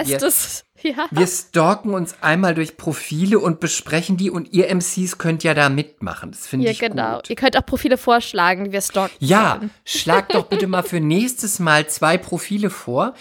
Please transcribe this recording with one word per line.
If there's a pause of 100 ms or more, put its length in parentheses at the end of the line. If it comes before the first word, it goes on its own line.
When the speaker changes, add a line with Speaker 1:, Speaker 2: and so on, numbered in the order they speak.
Speaker 1:
Wir,
Speaker 2:
festes,
<laughs>
ja.
Speaker 1:
wir
stalken
uns
einmal
durch
Profile
und
besprechen
die
und
ihr
M
Cs
könnt
ja
da
mitmachen.
Das
finde
Speaker 2:
Ja,
Speaker 1:
ich
Speaker 2:
genau.
Speaker 1:
gut.
Speaker 2:
Ihr
könnt
auch
Profile
vorschlagen,
die
wir
stalken
Speaker 1:
Ja,
Speaker 2:
sollen. (160)
Speaker 1:
schlag
doch
bitte
Speaker 2:
<laughs>
Speaker 1:
mal
für
nächstes
Mal
zwei
Profile
vor,